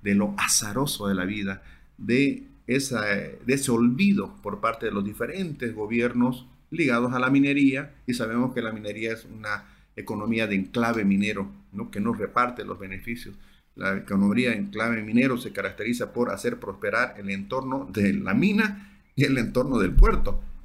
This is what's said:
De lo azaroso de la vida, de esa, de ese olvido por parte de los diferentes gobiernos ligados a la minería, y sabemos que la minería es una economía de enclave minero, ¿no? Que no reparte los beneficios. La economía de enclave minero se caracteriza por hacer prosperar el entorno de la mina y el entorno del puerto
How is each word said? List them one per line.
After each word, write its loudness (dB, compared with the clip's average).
De 2
lo 2
azaroso -2
de 2
la -2
vida, -6
de 2
esa, 0
de -4
ese 0
olvido 4
por -8
parte -2
de -2
los -2
diferentes -6
gobiernos 0
ligados 0
a -2
la 2
minería, 4
y 0
sabemos 0
que -2
la -4
minería -6
es -8
una -10
economía -2
de 0
enclave 0
minero, 2
¿no? -8
Que -8
no 0
reparte -2
los -10
beneficios. -12
La -2
economía 2
de -2
enclave -2
minero 2
se -8
caracteriza -4
por 0
hacer -4
prosperar -2
el -8
entorno -6
de 2
la -2
mina 0
y 4
el 2
entorno 0
del 2
puerto 6